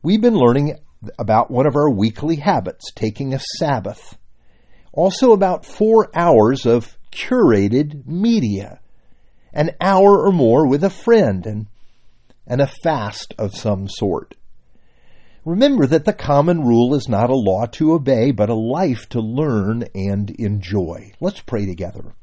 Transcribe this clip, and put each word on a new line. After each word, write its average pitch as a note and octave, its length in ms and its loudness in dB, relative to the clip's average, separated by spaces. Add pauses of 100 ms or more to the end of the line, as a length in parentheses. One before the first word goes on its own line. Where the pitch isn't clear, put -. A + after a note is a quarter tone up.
We've G3+ 200 2
been A3+ 160 4
learning C#3 400 2 (420)
about A2 320 0
one C3 160 2
of B2+ 80 -2
our D3 160 2
weekly A2+ 460 -2
habits, C#3+ 580 -4
taking C3 380 -6
a C3 80 -6 (160)
Sabbath. A#2 600 -6 (760)
Also F#3+ 400 4
about F#3 320 0
four A3 500 2
hours C3+ 500 4
of A#2 320 0 (140)
curated C#3 960 0
media, D3 720 -2 (720)
an D#3 200 -2 (100)
hour G3 440 6
or G3 60 4
more D3 340 4
with C#3+ 200 2
a F#3+ 40 2
friend, D3+ 560 2
and, G#2+ 220 -8 (800)
and C3 140 -2
a C#3 60 2
fast B2+ 680 -6
of G2+ 160 -6
some G2 360 -4
sort. E2+ 460 -6 (1080)
Remember G3+ 440 2
that D#3 180 2
the G#3+ 80 0
common D#3 480 0
rule A#2+ 320 2
is C3+ 160 -4
not A#2 220 0
a C3+ 40 2
law G#2 300 0
to D#3 280 0
obey, C3 360 2
but B2 220 0
a - 20 0
life B2 560 -4
to B2 100 -4
learn A2+ 640 -2 (120)
and G2 340 -4
enjoy. G2+ 880 -6
Let's - 220 -6
pray G#2 240 -6
together. F2+ 580 -10